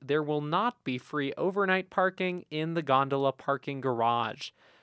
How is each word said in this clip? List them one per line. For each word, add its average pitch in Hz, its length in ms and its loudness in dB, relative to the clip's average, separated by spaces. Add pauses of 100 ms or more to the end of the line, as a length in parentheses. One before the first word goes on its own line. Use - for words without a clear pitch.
there 143 220 0
will 151 180 -2
not 180 420 -2
be 127 140 -4
free 139 400 -4
overnight 185 540 0
parking 185 600 0
in 160 240 -2
the 165 80 0
gondola 135 480 2
parking 139 500 -4
garage. 117 720 0 (320)